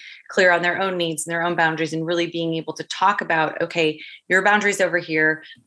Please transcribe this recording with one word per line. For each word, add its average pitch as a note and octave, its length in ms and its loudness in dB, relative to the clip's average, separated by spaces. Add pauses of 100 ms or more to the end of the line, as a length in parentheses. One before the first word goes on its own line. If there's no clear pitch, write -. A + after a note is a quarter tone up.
(300)
clear F#3 200 4
on F3 140 4
their F3 180 0
own F#3+ 160 -2
needs E3 300 -4
and E3+ 40 -6
their E3+ 120 -2
own F3 100 0
boundaries D#3+ 400 0
and D#3+ 100 -2
really E3+ 220 0
being E3 300 -4
able D#3 180 -6
to D#3+ 120 -10
talk G3+ 360 0
about, D#3+ 400 0
"Okay, D#3+ 380 -2 (280)
your F#3 140 4
boundary's G3+ 400 2
over F3 160 0
here, D#3 460 0 (240)